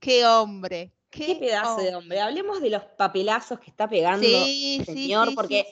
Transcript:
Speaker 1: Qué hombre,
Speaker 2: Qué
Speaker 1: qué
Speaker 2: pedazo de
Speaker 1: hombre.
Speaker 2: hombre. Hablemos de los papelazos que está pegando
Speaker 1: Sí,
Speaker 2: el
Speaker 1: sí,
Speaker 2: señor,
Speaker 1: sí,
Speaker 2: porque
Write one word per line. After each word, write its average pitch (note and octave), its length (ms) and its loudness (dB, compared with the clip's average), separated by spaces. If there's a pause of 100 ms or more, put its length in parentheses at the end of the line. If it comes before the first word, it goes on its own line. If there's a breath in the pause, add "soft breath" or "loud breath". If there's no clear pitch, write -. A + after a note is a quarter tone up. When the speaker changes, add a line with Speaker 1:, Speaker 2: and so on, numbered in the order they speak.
Speaker 1:
Qué A#3+ 260 4
hombre, G3 680 2 (160)
Speaker 2:
Qué - 240 -12
Speaker 1:
qué - 40 -4
Speaker 2:
pedazo A3+ 420 -2
de F#3+ 100 -2
Speaker 1:
hombre. F3+ 80 -4
Speaker 2:
hombre. F3 240 -6
Hablemos F#4 400 -4
de C#4 80 0
los G#3 160 -2
papelazos G3+ 720 -2
que - 120 -20
está G#3+ 180 -4
pegando G3 380 2
Speaker 1:
Sí, C#4 540 2
Speaker 2:
el - 60 -6
Speaker 1:
sí, C4+ 160 -8
Speaker 2:
señor, A#3 260 2
Speaker 1:
sí, C4+ 60 -4
Speaker 2:
porque G3+ 380 -2